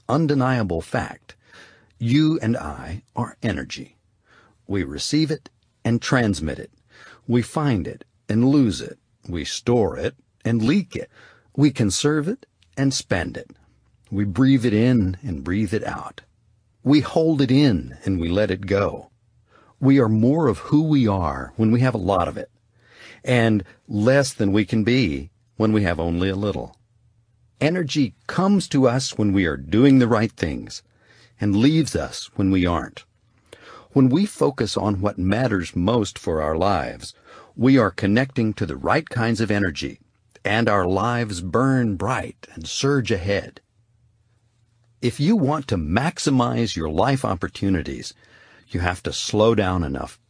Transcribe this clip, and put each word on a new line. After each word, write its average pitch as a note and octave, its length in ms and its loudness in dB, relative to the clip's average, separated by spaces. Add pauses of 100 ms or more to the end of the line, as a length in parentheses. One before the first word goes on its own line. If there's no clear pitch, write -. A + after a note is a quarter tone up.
undeniable B2+ 720 0
fact. - 560 -8 (640)
You D3+ 420 2
and A2+ 160 0
I D2+ 460 -10 (140)
are A2 260 -6
energy. D2+ 540 -6 (720)
We G2 180 -4
receive C#3 460 -4
it - 180 -8 (360)
and A#2 160 0
transmit F#2 580 0
it. - 120 -16 (560)
We A#2+ 160 2
find B2+ 460 -2
it - 160 -14 (240)
and A2+ 200 2
lose C3+ 320 2
it. - 180 -14 (300)
We E2+ 160 -6
store A#2 520 0
it G#2 180 -6 (300)
and A2+ 180 0
leak E3 320 0
it. - 160 -12 (460)
We C#3 140 4
conserve D3 580 0
it B3 180 -8 (300)
and C#3 180 0
spend - 420 -4
it. - 140 -14 (600)
We G2+ 140 -2
breathe B2 400 2
it A#2 100 2
in A2 480 2
and D#2 220 -8
breathe F#2+ 300 -2
it G#2+ 100 -4
out. - 380 -10 (640)
We C#3+ 160 6
hold D#3+ 400 0
it B2+ 100 2
in G#2+ 540 2
and F#2+ 160 -2
we E2 80 -2
let F#2+ 220 0
it F#2+ 160 -4
go. G2 440 -2 (680)
We C#3 200 6
are A#2+ 100 4
more B2 380 2
of G#2+ 120 2
who D3+ 260 2
we C#3+ 240 4
are D2 480 -2
when A2 160 2
we A#2+ 80 2
have B2+ 140 2
a A#2 40 -4
lot F2+ 300 0
of D#2 80 -8
it, - 140 -12 (760)
and A2+ 400 2 (240)
less B2+ 440 2
than G2+ 200 -2
we G#2 120 2
can A2 200 0
be F#2+ 460 0 (260)
when A2 160 2
we G#2+ 100 2
have F2 160 0
only E2+ 300 0
a F#2+ 80 -4
little. F#2+ 400 -6 (840)
Energy D3+ 540 0 (140)
comes F#3+ 400 2
to C3 200 4
us C3 300 -2
when G#2 140 2
we F#2+ 120 2
are D#2 120 -2
doing G#2+ 420 4
the B2 80 6
right A2 240 2
things - 540 -6 (560)
and G#2 160 0
leaves D3 400 2
us - 400 -8
when F#2+ 160 2
we F2+ 120 2
aren't. E2+ 400 -4 (840)
When C3+ 180 4
we D#3 160 2
focus C#3 520 -2
on G2+ 240 -2
what G2+ 180 -4
matters G2 560 -2
most G2+ 420 0
for D#2+ 240 -4
our D#2 160 -2
lives, E2 560 -2 (440)
we C3+ 200 4
are G#2+ 140 4
connecting A2 640 0
to - 120 -4
the C#2+ 100 -8
right F#2 320 -2
kinds A#2 320 -2
of G#2+ 100 0
energy, F#2 480 -4 (460)
and A2 240 0
our G2+ 180 0
lives G#2 540 -2
burn A#2 560 0
bright G#2+ 580 -6
and D#2+ 140 -14
surge C#3 420 -2
ahead. G2 500 -4 (1400)
If A#2+ 160 -2
you E3 160 2
want D3+ 320 0
to G#2+ 100 0
maximize A#2+ 1000 0
your D#2+ 120 -4
life A2 360 0
opportunities, F2 880 -4 (540)
you - 100 -6
have F2 240 -2
to D#2 100 -6
slow G#2+ 440 2
down F#2 260 0
enough C2+ 480 -8